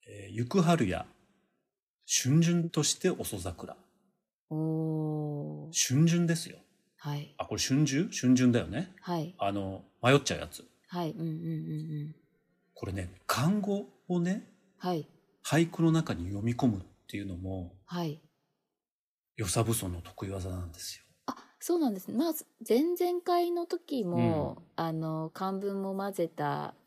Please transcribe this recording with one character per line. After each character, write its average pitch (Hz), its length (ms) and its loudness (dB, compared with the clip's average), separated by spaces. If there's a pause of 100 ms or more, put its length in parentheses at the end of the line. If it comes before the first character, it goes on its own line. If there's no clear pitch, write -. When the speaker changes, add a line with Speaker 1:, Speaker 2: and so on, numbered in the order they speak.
Speaker 1:
え 101 240 -14
ー、 - 20 -10
「行 120 140 -2
く 190 140 4
春 160 260 4
や、 87 180 -2 (1000)
春 143 340 4
巡 170 280 4
と 156 140 0
し - 120 2
て - 160 2
遅 - 280 -4
桜」。 87 380 -8 (720)
Speaker 2:
お 156 1200 -2
ー。 - 20 -16
Speaker 1:
春 143 340 4
巡 170 200 4
で 165 80 2
す - 160 -6
よ。 - 80 -18 (380)
Speaker 2:
は 147 200 -6
い。 147 220 -10
Speaker 1:
あ、 - 80 -6
こ - 80 -6
れ 101 80 -2
春 139 220 4
巡？ 139 280 0
春 127 220 4
巡 123 180 6
だ 120 80 4
よ 80 60 -4
ね。 131 340 -6
Speaker 2:
は 175 180 -2
い。 160 200 -6
Speaker 1:
あ 101 140 0
の、 98 320 -6 (180)
迷 131 140 8
っ 139 40 6
ち 113 140 -2
ゃ - 20 -4
う 76 40 -6
や 76 80 -8
つ。 - 160 -16 (240)
Speaker 2:
は 175 160 -4
い。 156 80 -4
う - 40 -10
ん - 40 -8
う 165 40 -4
ん - 20 -4
う - 20 -4
ん - 20 -4
う 156 40 -4 (760)
ん。 156 40 -16 (600)
Speaker 1:
こ - 120 -10
れ 92 60 -4
ね、 90 160 -4 (180)
漢 175 340 2
語 202 260 -2 (220)
を 175 120 2
ね、 190 320 -2 (260)
Speaker 2:
は 180 160 -2
い。 151 120 -4 (380)
Speaker 1:
俳 165 260 4
句 - 120 0
の 165 100 6
中 160 220 2
に 85 120 -6
読 101 180 -6
み 120 100 2
込 131 120 2
む 104 120 4
っ - 20 -6 (260)
て 104 100 -10
い 101 60 -6
う 101 40 -8
の 92 100 -8
も、 92 500 -8
Speaker 2:
は 175 180 -4
い。 156 160 -6 (1160)
Speaker 1:
与 104 120 -4
謝 113 120 2
蕪 113 120 2
村 101 140 -4
の 87 140 -6
得 - 240 -10
意 95 40 -6
技 95 200 -6
な 92 80 -6
ん 87 140 -10
で - 80 -18
す - 180 -12
よ。 - 60 -20 (220)
Speaker 2:
あ、 - 100 -6 (240)
そ 339 160 0
う - 20 2
な 294 100 4
ん 208 60 0
で 185 60 -6
す - 80 -12
ね。 214 100 -2
ま 330 120 2
あ、 311 40 -2 (340)
前 240 140 6
々 349 400 0
回 349 300 2
の 349 120 -2
時 294 400 -4
も、 165 540 0
Speaker 1:
う - 20 -20
ん。 - 40 -20 (200)
Speaker 2:
あ 165 80 -2
の、 160 400 -4
漢 190 200 -4
文 196 300 -4
も 190 140 -4
混 196 160 -4
ぜ 170 160 0
た 147 460 -4 (120)